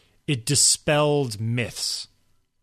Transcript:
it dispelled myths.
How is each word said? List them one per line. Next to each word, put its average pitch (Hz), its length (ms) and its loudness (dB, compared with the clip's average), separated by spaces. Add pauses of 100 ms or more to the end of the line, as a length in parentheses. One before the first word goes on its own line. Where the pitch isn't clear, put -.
(280)
it 123 180 -2
dispelled 147 920 2
myths. 113 680 -4 (540)